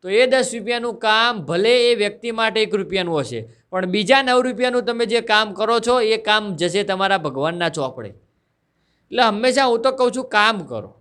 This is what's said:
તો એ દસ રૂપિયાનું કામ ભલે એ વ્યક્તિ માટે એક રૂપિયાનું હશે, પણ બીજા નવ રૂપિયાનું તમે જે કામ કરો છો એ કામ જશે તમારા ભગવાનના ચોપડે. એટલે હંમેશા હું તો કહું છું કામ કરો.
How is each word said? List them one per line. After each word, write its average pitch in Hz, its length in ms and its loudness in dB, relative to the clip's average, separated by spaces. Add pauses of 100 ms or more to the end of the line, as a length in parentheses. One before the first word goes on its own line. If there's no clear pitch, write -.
તો 180 80 -10
એ 233 180 4
દસ 254 260 2
રૂપિયાનું 233 400 -4
કામ 220 520 0
ભલે 233 460 4
એ 240 40 4
વ્યક્તિ 208 360 -4
માટે 220 300 0
એક 208 140 0
રૂપિયાનું 175 440 -2
હશે, 113 300 -8 (220)
પણ 185 140 -2
બીજા 208 360 2
નવ 254 180 2
રૂપિયાનું 247 460 -2
તમે 233 200 -2
જે 226 160 0
કામ 214 320 0
કરો 214 260 0
છો 240 220 0
એ 220 160 0
કામ 214 380 -2
જશે 175 280 -2
તમારા 190 340 0
ભગવાનના 156 520 -4
ચોપડે. 127 400 -6
એટલે - 1120 -8
હંમેશા 247 420 2
હું 233 160 0
તો 262 100 2
કહું 254 200 0
છું 254 180 -8
કામ 214 300 2
કરો. 110 420 -10